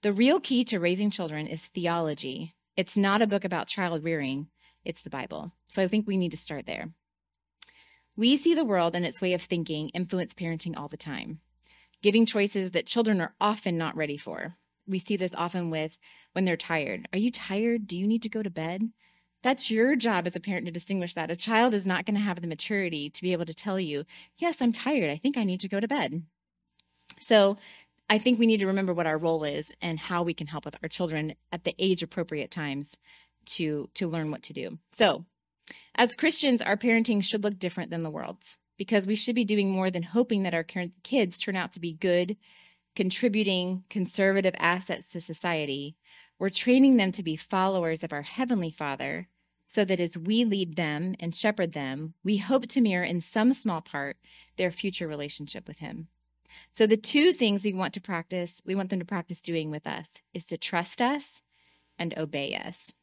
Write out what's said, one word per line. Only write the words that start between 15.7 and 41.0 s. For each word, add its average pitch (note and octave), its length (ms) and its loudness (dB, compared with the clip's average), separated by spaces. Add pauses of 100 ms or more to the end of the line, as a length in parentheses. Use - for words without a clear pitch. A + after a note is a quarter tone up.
when F#3 140 0
they're E3+ 120 2
tired. D3 560 -4
"Are F#3 60 0
you A#3 100 2
tired? A3+ 560 -2
Do F3+ 100 -8
you F#3 120 0
need A3+ 160 2
to A3 60 -6
go A3 120 -4
to G#3 80 -4
bed?" F3 400 -4 (520)
That's B3+ 300 2
your A#3 240 4
job G#3+ 320 2
as F3 80 -4
a F3+ 60 -6
parent F#3 240 -4
to F3 60 -6
distinguish F3 420 -4
that. D#3+ 180 -4
A F3 40 -2
child A3+ 380 4
is G3 120 0
not F3+ 200 2
gonna G#3 140 2
have F#3+ 220 0
the F3 60 -4
maturity D#3+ 600 -2
to - 120 -12
be F3+ 100 0
able E3+ 140 0
to D#3+ 80 -10
tell F#3+ 260 -4
you, D3+ 260 -4 (320)
"Yes, E4 240 0
I'm A#3+ 120 4
tired. A#3+ 360 2
I D3 80 -2
think C4+ 200 0
I A#3 60 0
need F#3 180 0
to G3 80 -6
go G3+ 120 0
to A3+ 80 -2
bed." E3+ 340 -2 (960)
So G3+ 380 6 (540)
I A3 60 6
think A#3 220 4
we A#3 80 6
need A3 140 6
to F#3+ 60 2
remember F#3+ 240 0
what E3+ 140 0
our D#3 140 0
role E3 240 0
is D3 280 -4 (120)
and E3 160 -4
how F3 240 -2
we E3+ 100 -2
can D3+ 140 -8
help D3+ 180 -8
with D3 160 -10
our D#3+ 80 -8
children D#3 460 -4 (160)
at E3+ 120 -8
the - 140 -2
age-appropriate E3+ 720 -2
times C#3+ 480 -6 (480)
to, D3+ 480 -4
to F3+ 160 -2
learn D#3 220 -2
what C#3+ 120 -8
to - 100 -12
do. C#3+ 260 -10 (120)
So F3 340 4 (680)
as A#3+ 220 4
Christians, D4 440 2
our G3+ 160 0
parenting A3+ 480 2
should G#3 200 -2
look G3+ 160 -2
different F3+ 320 -4
than E3+ 100 -4
the D#3+ 80 -4
world's, - 480 -10 (200)
because G3 280 2
we G#3 100 2
should A3+ 200 -2
be A#3+ 100 2
doing G3+ 240 2
more F#3+ 220 2
than F3+ 100 -2
hoping A#3 400 2
that F3 140 0
our E3 80 0
cur-, F3+ 260 -6 (140)